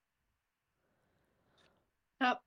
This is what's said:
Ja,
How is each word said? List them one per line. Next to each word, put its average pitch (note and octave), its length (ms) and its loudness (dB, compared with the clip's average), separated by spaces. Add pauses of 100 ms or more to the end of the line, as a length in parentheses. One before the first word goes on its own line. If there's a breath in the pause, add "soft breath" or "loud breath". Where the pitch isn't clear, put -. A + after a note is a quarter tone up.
(2250)
Ja, B3 260 0